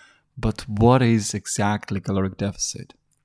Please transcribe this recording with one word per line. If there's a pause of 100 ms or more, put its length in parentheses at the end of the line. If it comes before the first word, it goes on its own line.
(380)
But
what
is
exactly
caloric
deficit? (300)